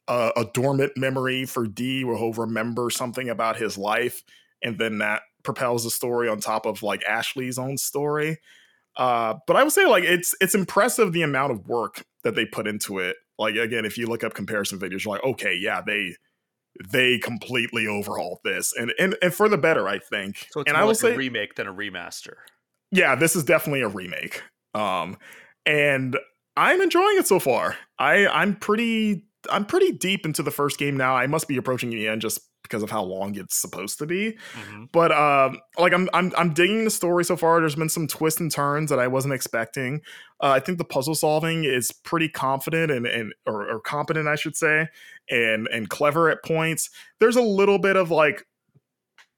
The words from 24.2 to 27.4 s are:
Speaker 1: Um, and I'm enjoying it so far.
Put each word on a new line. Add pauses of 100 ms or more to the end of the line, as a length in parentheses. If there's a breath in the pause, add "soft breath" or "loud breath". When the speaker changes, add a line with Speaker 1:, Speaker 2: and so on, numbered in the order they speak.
Speaker 1:
Um, (480 loud breath)
and (360)
I'm
enjoying
it
so
far. (200)